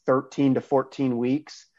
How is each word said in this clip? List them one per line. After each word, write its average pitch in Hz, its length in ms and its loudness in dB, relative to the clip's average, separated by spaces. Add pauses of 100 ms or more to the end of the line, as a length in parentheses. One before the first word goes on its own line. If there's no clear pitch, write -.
thirteen 135 500 0
to 117 60 -2
fourteen 131 560 -2
weeks 127 500 -4 (120)